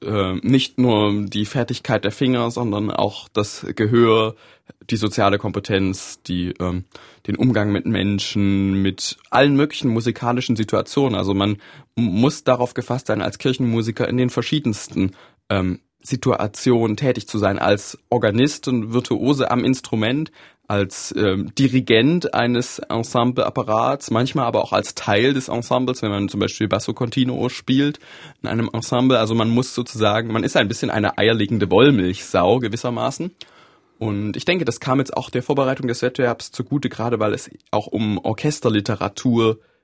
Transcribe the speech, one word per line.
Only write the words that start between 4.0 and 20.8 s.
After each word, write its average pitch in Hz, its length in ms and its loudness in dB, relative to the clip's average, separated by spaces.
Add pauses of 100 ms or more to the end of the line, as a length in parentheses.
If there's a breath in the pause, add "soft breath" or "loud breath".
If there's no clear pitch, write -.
die 113 80 -2
soziale 104 400 2
Kompetenz, 98 840 -4
die, 90 360 -4
ähm, 90 240 -4 (420 loud breath)
den - 120 -4
Umgang 107 340 2
mit 101 140 0
Menschen, 98 960 0
mit - 360 -2 (120)
allen 139 260 4
möglichen 147 340 0
musikalischen 120 680 0
Situationen. 113 580 0
Also 95 180 0
man 98 180 2 (440 loud breath)
m-, 117 80 2
muss 113 400 2
darauf 123 300 0
gefasst 123 340 -4
sein, 107 140 0
als - 160 -4
Kirchenmusiker 117 720 0
in 123 80 -2
den 127 120 2
verschiedensten, 117 840 -2 (340 soft breath)
ähm, 92 300 0 (240)
Situationen 117 920 0
tätig 127 300 0
zu - 100 -4
sein, 101 220 2
als 101 380 0 (120)
Organist 120 580 2
und 113 260 -2
Virtuose 123 560 0
am 120 140 0
Instrument, 123 680 0 (380 soft breath)
als, - 480 -2